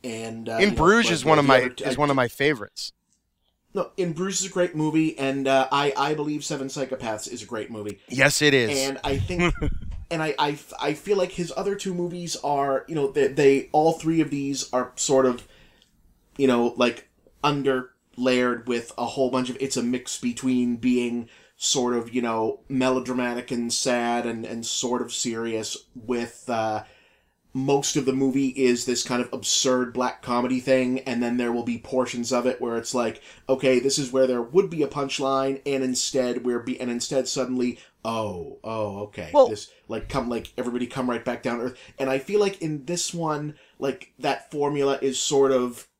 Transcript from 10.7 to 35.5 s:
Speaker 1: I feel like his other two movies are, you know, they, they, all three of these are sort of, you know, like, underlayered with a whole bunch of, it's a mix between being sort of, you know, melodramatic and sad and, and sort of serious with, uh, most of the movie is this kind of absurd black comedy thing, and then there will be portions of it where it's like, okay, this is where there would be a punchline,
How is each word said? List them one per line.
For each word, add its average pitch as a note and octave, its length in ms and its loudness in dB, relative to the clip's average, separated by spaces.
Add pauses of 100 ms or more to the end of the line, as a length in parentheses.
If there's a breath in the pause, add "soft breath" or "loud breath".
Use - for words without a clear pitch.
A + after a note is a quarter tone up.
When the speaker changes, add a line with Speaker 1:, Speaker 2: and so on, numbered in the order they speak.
Speaker 1:
I D3 140 -2
feel G3 240 -2
like F3+ 140 0
his E3+ 220 -6
other G3 200 -4
two G3 180 -6
movies F3 440 -6
are, C#3 520 0
you D#3+ 60 -8
know, C#3+ 180 0
they, C#3 160 4
they, C#3 440 6
all D#3 200 4
three D#3+ 300 2
of D3 80 0
these C#3 420 -4
are B2 240 -2
sort C3 300 4
of, A#2+ 200 0 (920 soft breath)
you C#3 80 4
know, A#2+ 320 4
like, A#2+ 280 0 (380)
underlayered B2+ 1200 0
with A#2+ 300 -4
a A#2+ 80 -2
whole B2+ 260 0
bunch B2+ 200 0
of, B2 100 -8
it's C3+ 160 -2
a B2+ 60 0
mix B2 360 -4
between B2 580 0
being A#2+ 520 0 (280 soft breath)
sort B2 380 0
of, A#2 180 -2
you B2 80 0
know, A2+ 480 0
melodramatic B2 840 -2
and A#2+ 200 -2
sad A#2+ 540 0
and, A#2 180 -6
and A2+ 220 -8
sort B2 340 -2
of A#2+ 120 -6
serious A2+ 640 -4 (180)
with, A#2+ 540 -6
uh, A2 340 0 (720 soft breath)
most C#3 380 2
of C#3 100 0
the B2+ 80 2
movie C3+ 360 2
is B2 360 4
this B2 200 0
kind B2 180 0
of A#2+ 100 -6
absurd B2+ 600 0
black B2 300 -2
comedy B2 360 0
thing, C3 440 2
and A#2+ 200 -2
then A#2+ 140 0
there A#2+ 160 0
will A#2+ 100 0
be A#2 160 -2
portions B2 540 -2
of B2 140 0
it B2+ 140 0
where A#2 160 -2
it's A2+ 160 -6
like, A2+ 300 -2 (260 soft breath)
okay, C3 300 4
this C3+ 180 2
is C3+ 140 -2
where C3 160 4
there A#2+ 160 0
would D#3+ 260 4
be D#3 140 -2
a C#3 60 0
punchline, C3+ 760 -2